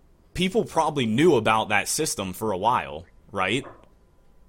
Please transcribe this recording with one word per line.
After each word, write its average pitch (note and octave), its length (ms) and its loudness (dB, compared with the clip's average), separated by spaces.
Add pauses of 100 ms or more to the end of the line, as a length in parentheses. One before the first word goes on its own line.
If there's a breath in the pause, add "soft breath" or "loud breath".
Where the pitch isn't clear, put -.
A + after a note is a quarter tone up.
(340)
people F#3 300 0
probably D3 420 0
knew C#3 300 4
about A2 320 2
that G2+ 200 0
system G#2 440 -4
for G#2+ 200 -4
a F2+ 60 -2
while, F2+ 460 -2 (280)
right? G2 320 -2 (840)